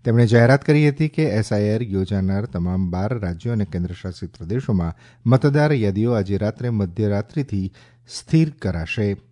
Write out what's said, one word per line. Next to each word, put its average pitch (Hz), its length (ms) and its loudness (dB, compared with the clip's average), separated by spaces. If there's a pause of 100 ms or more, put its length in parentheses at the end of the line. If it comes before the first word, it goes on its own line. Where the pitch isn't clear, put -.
તેમણે 117 220 4
જાહેરાત 120 380 4
કરી 151 220 4
હતી 147 200 0
કે 156 220 -2
એસ 107 240 0
આઈ 104 160 2
આર 117 160 -2
યોજાનાર 98 600 -2
તમામ 90 440 -2
બાર 92 180 -2 (120)
રાજ્યો 92 340 -6
અને 104 120 0
કેન્દ્રશાસિત 87 720 -8
પ્રદેશોમાં 90 600 -2 (260)
મતદાર 147 480 2
યાદીઓ 110 400 0
આજે 101 240 -2
રાત્રે 107 340 -4
મધ્યરાત્રિથી 101 960 -4 (420)
સ્થિર 160 420 0 (100)
કરાશે. 85 460 -4 (240)